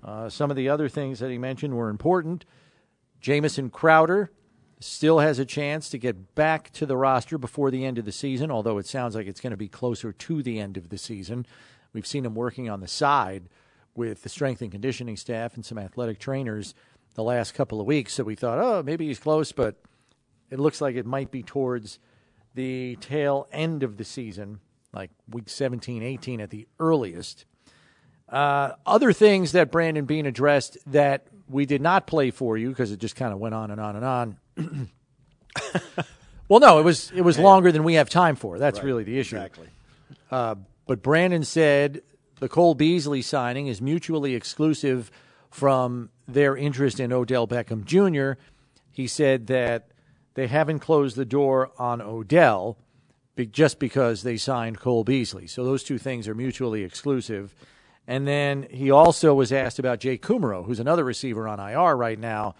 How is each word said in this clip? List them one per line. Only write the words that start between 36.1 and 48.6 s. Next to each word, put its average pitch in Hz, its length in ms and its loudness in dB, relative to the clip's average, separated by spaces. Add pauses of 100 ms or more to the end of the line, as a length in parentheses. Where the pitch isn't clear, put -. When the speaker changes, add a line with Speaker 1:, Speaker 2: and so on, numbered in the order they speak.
Speaker 1:
Well, 208 120 10
no, 208 200 12
it 156 40 6
was, 165 320 2
it 185 60 2
was 170 160 6
Speaker 2:
Yeah. 156 80 4
Speaker 1:
longer 190 260 10
than 156 140 2
we 170 80 2
have 151 160 4
time 170 260 4
for. 95 240 -8
That's 139 200 0
Speaker 2:
Right. 185 60 -6
Speaker 1:
really 123 200 -2
the 113 140 -4
issue. 110 180 -4
Speaker 2:
Exactly. 92 300 -14 (640)
Speaker 1:
Uh, 117 260 -2 (300)
but 117 160 -4
Brandon 165 440 2
said 147 560 2 (400)
the 131 80 -4
Cole 170 260 4
Beasley 147 460 2
signing 131 460 -4
is 110 140 -6
mutually 143 540 -2
exclusive 131 760 -2 (380)
from 123 600 0 (180)
their 135 300 2
interest 135 420 -2
in 123 140 -2
Odell 123 340 0
Beckham 113 380 -4
Junior. 147 520 2 (540)